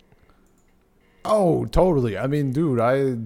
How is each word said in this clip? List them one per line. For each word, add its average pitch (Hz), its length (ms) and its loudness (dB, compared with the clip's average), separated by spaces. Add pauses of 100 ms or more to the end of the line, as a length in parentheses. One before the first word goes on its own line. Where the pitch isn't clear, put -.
(1200)
Oh, 170 420 0
totally. 135 520 2
I 117 100 -4
mean, 143 240 -2
dude, 135 280 0
I 131 460 0